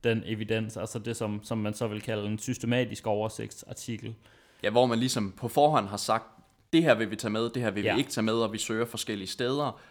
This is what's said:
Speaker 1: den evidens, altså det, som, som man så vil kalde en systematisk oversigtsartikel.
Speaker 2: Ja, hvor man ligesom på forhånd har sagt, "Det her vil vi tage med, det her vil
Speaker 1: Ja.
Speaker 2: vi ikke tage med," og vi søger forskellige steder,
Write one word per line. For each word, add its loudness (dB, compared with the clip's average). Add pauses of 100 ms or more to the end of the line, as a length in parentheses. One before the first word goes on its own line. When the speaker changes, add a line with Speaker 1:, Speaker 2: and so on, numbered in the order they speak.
Speaker 1:
den 4
evidens, -2
altså -6
det, -4
som, -2
som -2
man 0
så -2
vil -4
kalde -4
en -2
systematisk -2
oversigtsartikel. -4 (480)
Speaker 2:
Ja, 2
hvor 8
man 2
ligesom 0
på -6
forhånd 4
har -6
sagt, 0 (480)
"Det 6
her 8
vil 0
vi -4
tage -4
med, 0
det -4
her 2
vil -2
Speaker 1:
Ja. 2
Speaker 2:
vi 4
ikke 0
tage -2
med," 2
og 0
vi -6
søger -2
forskellige -6
steder, -2 (100)